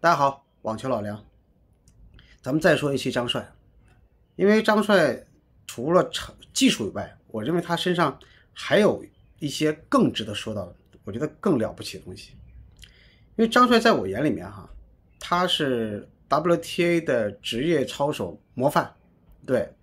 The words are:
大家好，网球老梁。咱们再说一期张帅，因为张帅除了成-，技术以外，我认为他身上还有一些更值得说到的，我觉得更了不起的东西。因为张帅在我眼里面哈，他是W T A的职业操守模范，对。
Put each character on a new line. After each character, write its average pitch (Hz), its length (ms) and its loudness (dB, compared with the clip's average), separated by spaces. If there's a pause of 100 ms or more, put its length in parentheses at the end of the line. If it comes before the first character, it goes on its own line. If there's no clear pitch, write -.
大 170 60 6
家 165 40 4
好， 139 300 0 (160)
网 110 160 -6
球 131 100 -8
老 120 140 -2
梁。 104 240 -10 (1120)
咱 127 120 -8
们 151 100 0
再 160 140 6
说 139 180 0
一 135 40 0
期 127 140 -2
张 120 160 -2
帅， 117 240 -6 (840)
因 180 100 0
为 214 160 6
张 214 220 2
帅 175 420 2 (400)
除 131 260 -6
了 175 200 4
成-， - 240 -10 (180)
技 269 160 4
术 113 180 -4
以 87 40 -8
外， - 340 -10
我 107 180 -8
认 156 120 -2
为 175 40 2
他 170 160 -4
身 175 200 -2
上 160 240 0 (340)
还 - 240 0
有 185 260 2 (360)
一 151 100 -6
些 156 240 -2 (160)
更 233 240 4
值 113 100 -8
得 104 120 -10
说 - 180 -8
到 101 140 -8
的， - 80 -20 (300)
我 104 60 -10
觉 101 60 -8
得 147 100 -4 (120)
更 180 180 0
了 107 160 -2
不 - 80 -16
起 98 160 -12
的 - 60 -18
东 92 120 -16
西。 - 180 -20 (1000)
因 - 20 -10
为 226 120 2
张 247 180 6
帅 240 120 6
在 226 140 4
我 110 140 -2
眼 101 160 -4
里 151 60 2
面 87 180 -4
哈， 98 220 -18 (500)
他 180 280 0
是 117 600 -2 (200)
W 165 300 2
T 170 280 -2
A 170 160 2
的 120 300 0
职 113 320 -6
业 156 200 2
操 143 280 -2
守 90 280 -6 (140)
模 127 160 2
范， 147 260 0 (480)
对。 120 380 -2